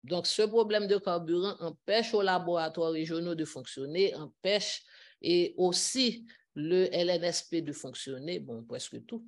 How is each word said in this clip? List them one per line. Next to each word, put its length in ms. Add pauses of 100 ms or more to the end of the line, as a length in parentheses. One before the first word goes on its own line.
Donc, 240
ce 140
problème 460
de 100
carburant 640
empêche 520
aux 80
laboratoires 720
régionaux 420
de 120
fonctionner, 680
empêche 720 (380)
et 340
aussi 720 (280)
le 400
L 160
N 140
S 200
P 180
de 100
fonctionner, 680
bon, 260
presque 400
tout 220